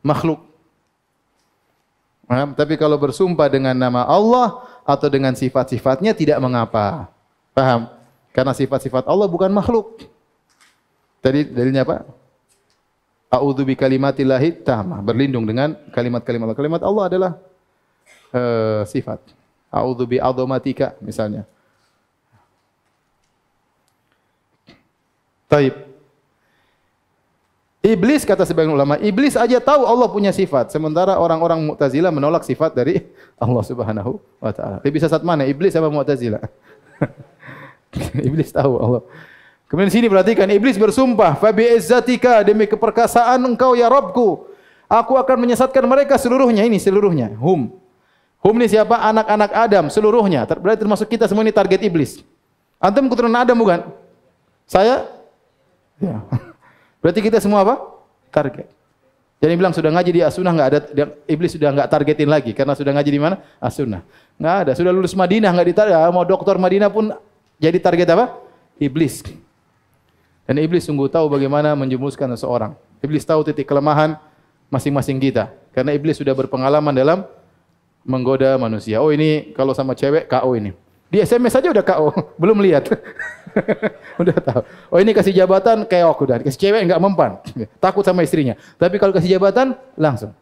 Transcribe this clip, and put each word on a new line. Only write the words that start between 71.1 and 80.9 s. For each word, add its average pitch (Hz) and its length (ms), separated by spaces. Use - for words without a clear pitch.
tahu 160 160
bagaimana 143 480
menjerumuskan 135 480
seseorang. 113 320
Iblis 151 240
tahu 156 160
titik 147 240
kelemahan 151 480
masing-masing 135 480
kita. 123 320
Karena 131 160
iblis 147 240
sudah 139 160
berpengalaman 135 640
dalam 165 320
menggoda 131 560
manusia. 110 480
"Oh, 156 80
ini 151 400
kalau 135 240
sama 131 160
cewek 143 320
K 127 160
O 127 160
ini." 104 160